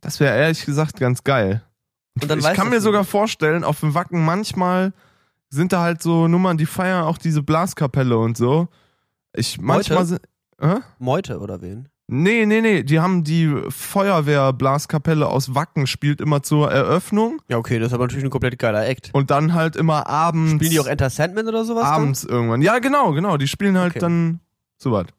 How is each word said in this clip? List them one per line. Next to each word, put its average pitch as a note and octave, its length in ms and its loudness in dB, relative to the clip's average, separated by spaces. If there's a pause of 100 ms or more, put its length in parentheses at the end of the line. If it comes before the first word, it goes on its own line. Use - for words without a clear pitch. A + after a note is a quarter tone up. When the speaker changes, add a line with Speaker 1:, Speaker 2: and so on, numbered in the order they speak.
Speaker 1:
Das - 160 -10
wär C#3 160 4
ehrlich D#3 300 2
gesagt D3+ 340 -2
ganz B2 260 0
geil. A2+ 380 0 (600)
Speaker 2:
Und D3 80 -4
dann D3+ 80 0
Speaker 1:
Ich D3 60 0
Speaker 2:
weiß E3+ 120 2
Speaker 1:
kann F#3+ 100 2
Speaker 2:
das B3 80 0
Speaker 1:
mir A#3 60 2
sogar G#3 220 2
Speaker 2:
nicht. F#3+ 80 -4
Speaker 1:
vorstellen, F3 540 0
auf D3+ 160 -2
dem D3+ 140 0
Wacken E3+ 300 -2
manchmal F#3 720 0 (560)
sind E3+ 240 0
da F3+ 80 2
halt E3+ 200 -2
so E3+ 240 2
Nummern, F3 300 2
die D#3 80 0
feiern F#3 400 -2
auch D#3+ 140 -2
diese D3+ 240 -2
Blaskapelle C#3+ 760 0
und A2+ 220 0
so. C#3+ 300 2 (680)
Ich, - 260 -6
manchmal D3+ 380 0
Speaker 2:
Meute? F3+ 100 2
Speaker 1:
sind, E3+ 120 -4 (380)
hä? D#3+ 160 2 (240)
Speaker 2:
Meute B2+ 400 -4
oder G2+ 220 -10
wen? G#2 280 -14 (200)
Speaker 1:
Nee, G#3 380 2
nee, G#3+ 160 2
nee, G#3 200 2
die D3 160 2
haben F3 260 2
die D#3+ 300 2 (140)
Feuerwehrblaskapelle D3 1600 0
aus C3 260 -2
Wacken, C#3+ 320 -2
spielt D3 340 -2
immer D3 220 0
zur D3 300 2
Eröffnung. G3+ 760 0
Speaker 2:
Ja, A#2+ 100 0
okay, A#2 200 -2
das A2+ 100 0
ist A#2+ 60 -2
aber B2 100 0
natürlich C3+ 200 -4
ein C3+ 60 -2
komplett B2 280 -2
geiler G#2+ 300 0
Act. - 240 -6
Speaker 1:
Und C#3 180 0
dann D3+ 240 2
halt D#3+ 220 0
immer D#3 320 0
abends. D#3+ 460 0
Speaker 2:
Spielen D#3 160 0
die D#3+ 100 2
auch C3 60 0
Enter C#3 240 -2
Sandman F#3 380 -2
oder A3+ 160 -2
sowas A#3 200 -2
dann? C#3+ 80 2
Speaker 1:
Abends D3 320 0
irgendwann. A#2+ 380 0
Ja, G#3+ 160 4
genau, C4 340 2
genau, E3+ 240 0
die C#3 120 -2
spielen G3 300 0
halt F3+ 140 2
Speaker 2:
Okay. - 80 -8
Speaker 1:
dann E3+ 400 0 (380)
sowas. G#2 280 -2 (120)